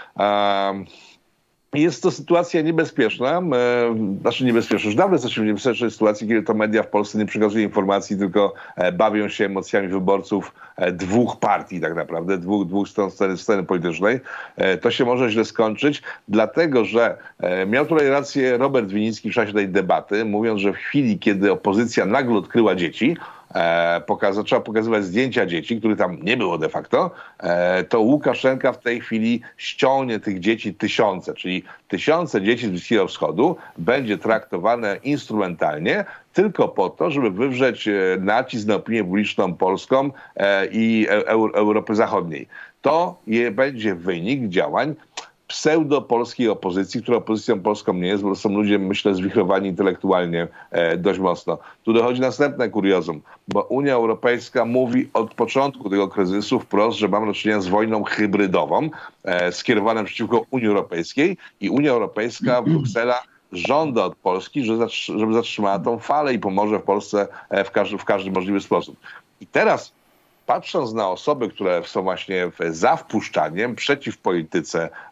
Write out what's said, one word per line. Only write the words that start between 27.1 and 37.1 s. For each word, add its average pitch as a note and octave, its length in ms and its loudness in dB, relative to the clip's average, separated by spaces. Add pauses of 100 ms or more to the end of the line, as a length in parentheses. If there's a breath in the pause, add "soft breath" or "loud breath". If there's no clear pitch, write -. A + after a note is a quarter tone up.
e, F2+ 460 0
to A#2 160 0
Łukaszenka C3 720 2
w - 60 -8
tej A#2+ 220 -4
chwili A2+ 400 0 (160 loud breath)
ściągnie C3 640 0
tych F#2+ 200 -6
dzieci G#2 340 -2
tysiące, G2 600 0
czyli F2+ 280 -6 (260 loud breath)
tysiące C#3+ 540 0
dzieci A#2+ 240 0
z G#2 40 -2
Bliskiego F2+ 360 0
Wschodu F2+ 500 0 (220 loud breath)
będzie A2 400 0
traktowane A2 840 0
instrumentalnie G#2 1000 -2 (280 loud breath)
tylko F3+ 360 2
po F#2 220 -2
to, - 200 -2